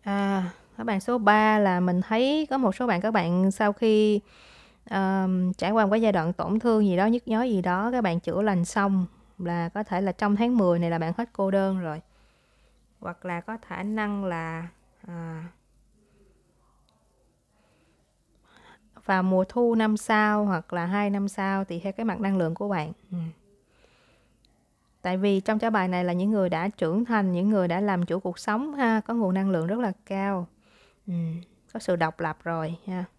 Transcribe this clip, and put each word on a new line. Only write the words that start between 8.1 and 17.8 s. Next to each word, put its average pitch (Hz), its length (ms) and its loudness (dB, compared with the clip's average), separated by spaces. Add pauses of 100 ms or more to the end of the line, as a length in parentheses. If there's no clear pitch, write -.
chữa 175 220 -2
lành 190 220 2
xong 196 420 0 (320)
là 175 300 -4
có 208 140 -6
thể 190 180 -4
là 196 120 -2
trong 208 240 0
tháng 240 200 2
mười 180 220 4
này 170 120 0
là 165 80 -2
bạn 165 200 -2
hết 233 140 -6
cô 196 180 -2
đơn 190 300 0
rồi. 160 200 -6 (1000)
Hoặc - 240 -12
là 175 160 -6
có 220 220 -10
khả - 200 -12
năng 208 420 -4
là, 165 440 -6 (380)
à, 165 380 -10 (3500)